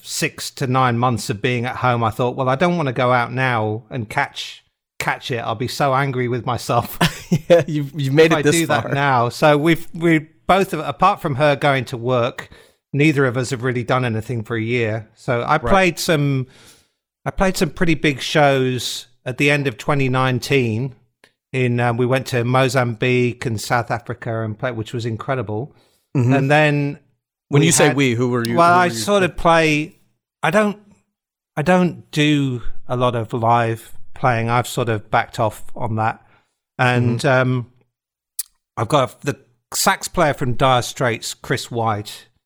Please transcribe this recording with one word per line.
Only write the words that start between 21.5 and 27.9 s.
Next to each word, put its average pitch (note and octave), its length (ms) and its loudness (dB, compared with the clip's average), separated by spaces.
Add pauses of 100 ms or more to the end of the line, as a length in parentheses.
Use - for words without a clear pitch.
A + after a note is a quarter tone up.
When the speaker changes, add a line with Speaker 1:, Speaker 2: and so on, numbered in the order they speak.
Speaker 1:
in, B2 280 0
um, A#2+ 160 0
we B2 80 2
went B2 220 -2
to A#2+ 180 -2
Mozambique B2+ 1000 0
and A#2 140 -4
South A#2+ 320 -2
Africa A2+ 520 -6
and A2 160 -8
played, B2+ 180 -4
which G#2+ 160 -8
was A#2 120 -6
incredible. A#2 680 -6 (400)
Speaker 2:
Mm-hmm. B2+ 180 4
Speaker 1:
And C#3 160 2
then D3 500 2 (500)
Speaker 2:
When C#3+ 100 4
Speaker 1:
we D#3 60 6
Speaker 2:
you E3 80 4
say E3+ 140 4
Speaker 1:
had C#3+ 100 2